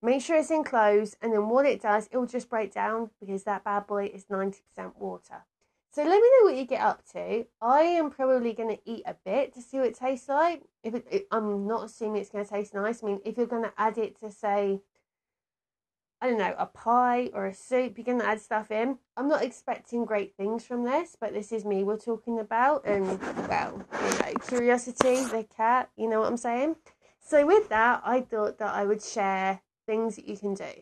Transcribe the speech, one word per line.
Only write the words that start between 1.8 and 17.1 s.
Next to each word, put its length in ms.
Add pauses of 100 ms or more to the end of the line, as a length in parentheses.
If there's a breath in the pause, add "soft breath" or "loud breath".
does, 300
it 60
will 100
just 240
break 240
down 360 (100)
because 240
that 180
bad 240
boy 260
is 160
ninety 400
percent 300
water. 460 (480)
So 100
let 180
me 80 (120)
know 60
what 100
you 80
get 160
up 320
to. 340 (140)
I 220
am 280
probably 420
gonna 320
eat 220
a 80 (100)
bit 300
to 80
see 140
what 100
it 80
tastes 340
like. 340 (200)
If 140
it, 120
it, 220
I'm 380
not 160
assuming 360
it's 100
gonna 140
taste 300
nice. 260
I 60
mean, 180
if 120
you're 100
gonna 320
add 180
it 220
to, 140
say, 480 (1400)
I 80
don't 100
know, 180
a 100
pie 680